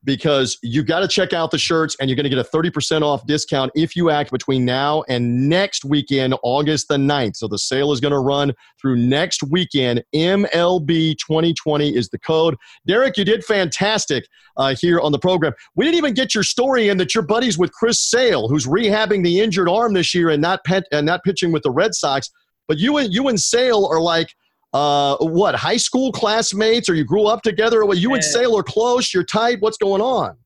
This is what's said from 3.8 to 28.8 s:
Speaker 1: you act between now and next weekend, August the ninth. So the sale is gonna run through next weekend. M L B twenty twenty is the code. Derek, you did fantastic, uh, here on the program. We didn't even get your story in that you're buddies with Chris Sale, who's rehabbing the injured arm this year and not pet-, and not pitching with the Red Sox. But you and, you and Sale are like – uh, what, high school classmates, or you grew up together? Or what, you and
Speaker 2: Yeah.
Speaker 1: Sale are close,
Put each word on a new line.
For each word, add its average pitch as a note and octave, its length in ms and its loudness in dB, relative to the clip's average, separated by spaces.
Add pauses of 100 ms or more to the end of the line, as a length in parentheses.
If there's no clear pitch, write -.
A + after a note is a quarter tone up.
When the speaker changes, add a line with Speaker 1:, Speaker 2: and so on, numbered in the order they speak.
Speaker 1:
you F3 120 2
act D3 220 0
between C3 340 -2
now C#3 440 0
and B2 400 0
next F#3+ 360 0
weekend, C#3 480 0 (120)
August C#3+ 420 0
the D3 100 0
ninth. C#3 380 0
So A2 140 -8
the G2 100 -6
sale C#3 320 -2
is C#3 80 -2
gonna C#3+ 220 0
run C#3 320 0 (280)
through B2+ 180 0
next C#3 440 0
weekend. C3+ 640 -2 (100)
M F#3 380 2
L F3 260 2
B D#3+ 380 0
twenty D#3+ 380 0
twenty D3 420 -2
is B2 140 -2
the - 100 -10
code. D#3+ 340 0 (320)
Derek, A#3 300 2
you G3+ 80 -2
did G#3 200 0
fantastic, G3 840 0 (280)
uh, C3+ 220 0
here E3+ 220 2
on D3+ 100 2
the C#3+ 80 0
program. E3+ 360 0 (200)
We A3+ 100 0
didn't E4+ 140 2
even D4 160 0
get B3+ 220 -2
your G3+ 80 0
story A#3+ 440 0
in G3 100 2
that F#3 140 -2
you're G#3+ 140 0
buddies A3 320 0
with F3+ 140 0
Chris - 280 0
Sale, A3 460 2
who's C3 200 0
rehabbing G#3 580 0
the F3 160 2
injured F#3+ 280 2
arm G#3+ 260 2
this F3 200 0
year E3+ 160 2
and D3 100 2
not F3+ 240 0
pet-, F#3 280 0
and D3 120 0
not E3+ 200 -2
pitching F3+ 260 0
with D#3 140 -2
the C3+ 80 0
Red F#3 240 0
Sox. C#3 340 -4 (380)
But D#3 100 0
you C#4+ 200 0
and, A#3 140 -2
you B3+ 140 -2
and A3+ 140 0
Sale A#3 460 2
are D#3+ 140 0
like – E3 280 0 (440)
uh, C#3+ 480 2
what, E3 340 2
high F3+ 240 -2
school B3+ 340 -2
classmates, A3 800 0
or E3+ 40 2
you D#3 100 0
grew G3 220 2
up A3 140 2
together? A3 400 2
Or G#3+ 60 2
what, G3+ 100 2
you G#3 160 0
and A#3+ 100 0
Speaker 2:
Yeah. - 60 -2
Speaker 1:
Sale A#3 300 2
are F#3 40 0
close, A#3+ 520 0